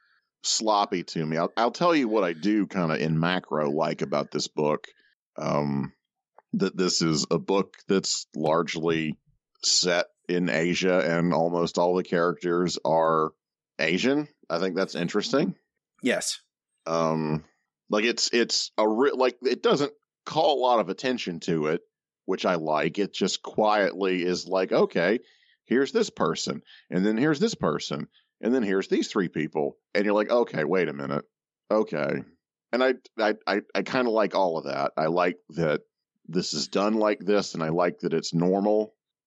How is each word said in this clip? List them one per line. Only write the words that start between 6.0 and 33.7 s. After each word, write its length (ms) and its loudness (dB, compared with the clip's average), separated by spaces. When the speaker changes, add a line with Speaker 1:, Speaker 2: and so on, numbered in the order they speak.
Speaker 1:
that 240 -2
this 240 0
is 300 2
a 80 2
book 380 -2
that's 380 -2
largely 800 0
set 420 0
in 220 0
Asia 480 2
and 340 2
almost 460 0
all 180 2
the 80 0
characters 800 0
are 460 2
Asian. 500 0
I 80 0
think 180 -2
that's 180 -2
interesting. 600 -2
Speaker 2:
Yes. 360 -2
Speaker 1:
Um, 580 0
like, 140 2
it's, 280 -2
it's 440 0
a 120 4
ri-, 240 2
like, 300 0
it 200 0
doesn't 300 2
call 340 2
a 60 2
lot 160 6
of 80 -2
attention 520 -4
to 280 0
it, 120 0
which 220 -2
I 80 4
like. 440 0
It 160 -2
just 280 -2
quietly 840 0
is 240 -2
like, 240 0
"Okay, 480 2
here's 280 2
this 180 0
person, 520 -2
and 160 0
then 100 2
here's 220 2
this 160 0
person, 540 -4
and 140 0
then 100 2
here's 240 0
these 200 0
three 200 0
people." 480 -4
And 100 2
you're 100 2
like, 160 2
"Okay, 340 2
wait 240 0
a 40 -6
minute. 320 -4
Okay." 520 0
And 100 0
I, 120 4
I, 180 2
I, 140 0